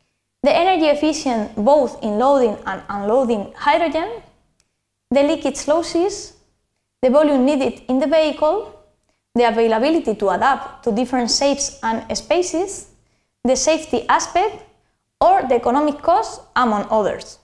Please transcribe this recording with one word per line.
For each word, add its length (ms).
the 120
energy 320
efficient 680
both 460
in 160
loading 480
and 240
unloading 680
hydrogen, 640
the 120
leakage 440
losses, 680
the 80
volume 380
needed 420
in 100
the 80
vehicle, 720
the 140
availability 680
to 140
adapt 560
to 80
different 380
shapes 520
and 220
spaces, 760
the 120
safety 520
aspect, 540
or 300
the 60
economic 480
cost, 400
among 340
others. 540